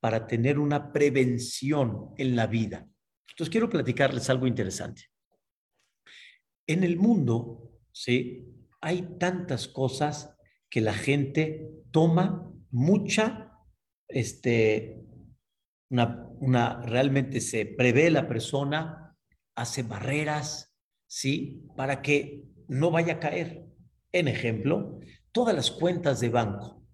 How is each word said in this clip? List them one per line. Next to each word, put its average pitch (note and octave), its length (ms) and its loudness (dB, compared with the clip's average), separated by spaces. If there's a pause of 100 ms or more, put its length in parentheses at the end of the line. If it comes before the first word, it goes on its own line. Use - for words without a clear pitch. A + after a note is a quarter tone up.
para A2+ 260 0
tener B2+ 320 2
una D3 340 -2
prevención C3 1200 0
en B2+ 200 0
la A2+ 100 2
vida". G2+ 400 -2 (440)
Entonces E3 200 -6
quiero A3+ 200 2
platicarles C3 600 0
algo C3 160 2
interesante. G#2 560 -4 (1600)
En F3+ 180 2
el E3+ 120 2
mundo, E3 720 2 (200)
¿sí? - 560 -2 (340)
Hay F3+ 380 -4
tantas F3 480 -2
cosas D3 680 -4 (360)
que A#2+ 100 0
la G#2+ 140 2
gente C#3+ 760 0 (200)
toma E3 600 2 (200)
mucha, G3 800 0 (560)
este, A2+ 920 0 (920)
una, A#2+ 380 0 (120)
una, B2+ 420 2
realmente C3 580 0
se A2 260 -2
prevé B2+ 440 6
la C#3+ 180 2
persona, C#3+ 880 -4 (380)
hace A#2+ 280 -6
barreras, C#3 920 -4 (320)
¿sí? - 560 -4 (140)
Para C3+ 260 -2
que C#3+ 420 0 (240)
no D3+ 220 2
vaya E3 240 2
a - 60 -8
caer. E3 460 -6 (460)
En F3 160 2
ejemplo, A#2+ 720 -2 (340)
todas A3+ 220 2
las C#3+ 160 0
cuentas D#3+ 500 0
de A#2+ 100 0
banco. A2+ 520 -2 (120)